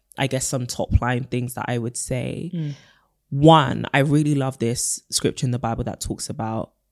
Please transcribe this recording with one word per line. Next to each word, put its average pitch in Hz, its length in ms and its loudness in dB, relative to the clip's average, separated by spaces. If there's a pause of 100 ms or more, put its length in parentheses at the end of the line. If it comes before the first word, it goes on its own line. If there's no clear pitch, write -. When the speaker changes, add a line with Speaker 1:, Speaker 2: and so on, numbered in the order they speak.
(180)
Speaker 1:
I 135 80 2
guess 131 200 -2
some 123 200 -2
top - 340 2
line 123 240 0
things 123 300 -4
that 110 140 -6
I 120 100 -2
would 120 180 -6
say, 127 560 -6
Speaker 2:
Mm. 156 200 -4 (580)
Speaker 1:
one, 147 640 6
I 143 60 4
really 147 340 2
love 135 240 -2
this - 400 -2 (120)
scripture - 360 -2
in 123 60 0
the 123 80 -2
Bible 117 240 -2
that - 160 -8
talks - 280 -6
about 110 440 -6 (200)